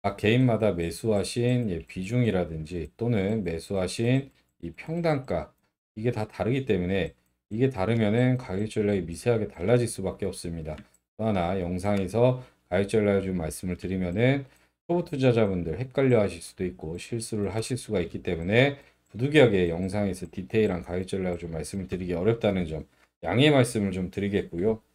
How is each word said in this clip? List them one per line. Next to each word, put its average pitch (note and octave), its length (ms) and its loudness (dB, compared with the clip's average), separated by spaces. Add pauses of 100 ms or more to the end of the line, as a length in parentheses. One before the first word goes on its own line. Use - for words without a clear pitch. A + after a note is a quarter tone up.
각 G2 140 -4
개인마다 A2 560 4
매수하신, G#2+ 960 0
예, E2 160 -4
비중이라든지 F2+ 1080 -2
또는 A2 480 0
매수하신 G2 880 -2 (320)
이 E3+ 100 -8
평단가, D#3 800 -4 (420)
이게 A2+ 160 -2
다 G#2+ 160 -4
다르기 C3 400 -2
때문에 F#2 480 0 (340)
이게 A#2+ 220 2
다르면은 A#2 680 2
가격 G2+ 300 -6
전략이 G#2 340 0
미세하게 G#2 460 -2
달라질 A#2 380 2
수밖에 G2 400 -4
없습니다. E2 500 -6 (400)
또 A2 80 -6
하나 F#2+ 360 0
영상에서 G2+ 800 0 (260)
가격 G2 200 0
전략을 G#2 340 2
좀 F#2+ 140 -2
말씀을 F2 400 -4
드리면은 F#2+ 720 0 (420)
초보 E3+ 160 0
투자자분들 G#2+ 760 2
헷갈려 B2+ 420 2
하실 F2 220 -2
수도 - 240 -8
있고 F2 320 -8
실수를 G#2 560 -6
하실 A#2 240 -4
수가 G2+ 220 -2
있기 - 240 -6
때문에 G2+ 540 2 (320)
부득이하게 A2+ 580 6
영상에서 F#2 640 -2
디테일한 F#2+ 500 0
가격 F#2 240 -4
전략을 F#2 320 -4
좀 E2 140 -8
말씀을 F#2 340 -6
드리기 F2+ 280 -4
어렵다는 F#2+ 520 2
점 D#2 180 -8 (400)
양해 A#2+ 260 4
말씀을 A#2+ 400 4
좀 F2+ 200 -4
드리겠고요. G2 720 -2 (120)